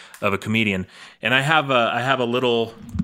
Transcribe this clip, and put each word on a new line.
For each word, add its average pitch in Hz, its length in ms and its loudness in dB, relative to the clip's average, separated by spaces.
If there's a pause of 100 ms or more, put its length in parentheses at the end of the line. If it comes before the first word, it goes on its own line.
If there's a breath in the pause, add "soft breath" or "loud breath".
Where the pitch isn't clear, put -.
(200 loud breath)
of 104 120 0
a 98 60 0
comedian. 104 480 0 (340 loud breath)
And 113 140 0
I 131 80 4
have 151 280 2
a, 120 220 2
I 120 100 -2
have 131 180 0
a 123 40 0
little, 117 500 0 (300)